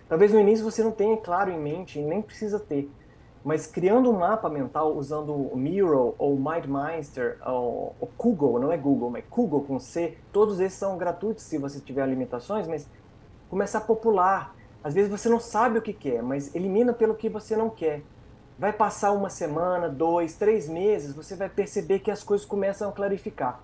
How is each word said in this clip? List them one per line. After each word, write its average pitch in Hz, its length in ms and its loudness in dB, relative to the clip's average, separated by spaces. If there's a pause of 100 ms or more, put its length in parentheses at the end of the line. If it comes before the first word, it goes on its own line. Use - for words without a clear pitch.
Talvez 196 240 6
no 220 80 8
início 214 240 6
você 220 200 0
não 220 80 2
tenha 220 260 2
claro 190 340 0
em 165 80 -4
mente, 151 400 -6
e 147 40 -4
nem 165 180 -2
precisa 214 380 -6
ter, 143 300 -4 (540)
mas 151 240 -2
criando 226 420 4
um 208 100 2
mapa 185 300 0
mental 151 460 -2
usando 151 380 -6
o 139 240 -4
Miro, 147 600 2
ou 143 200 2
MindMeister, 143 1080 -4
ou, 123 540 -4
ou - 80 -6 (100)
Kugel, 143 420 2
não 143 120 2
é 175 60 0
Google, 131 320 2
mas 117 200 -8
Kugel 160 320 0
com 139 180 -6
C, 170 380 -6 (140)
todos 202 280 2
esses 185 180 -2
são 190 200 -4
gratuitos 180 460 -4
se - 140 -6
você 143 220 -6
tiver 135 280 -4
limitações, 131 600 -4
mas 156 220 -8 (600)
começar 196 300 -2
a - 20 -2
popular. 196 760 2 (280)
Às 147 100 -4
vezes 196 160 4
você 208 200 -2
não 233 100 4
sabe 226 400 2
o - 20 2
que 214 120 -6
quer, 120 280 -2
mas 139 340 -4
elimina 196 380 2
pelo 220 220 2
que 220 120 -6
você 208 280 -6
não 220 140 2
quer. 151 320 -2 (580)
Vai 196 140 0
passar 208 380 2
uma 196 180 0
semana, 175 580 -2
dois, 160 480 0
três 214 320 2
meses, 165 460 0
você 156 220 -14
vai 190 120 -6
perceber 190 520 -2
que 190 100 -4
as 202 140 -4
coisas 202 220 0
começam 196 440 -2
a - 20 -4
clarificar. 190 720 -4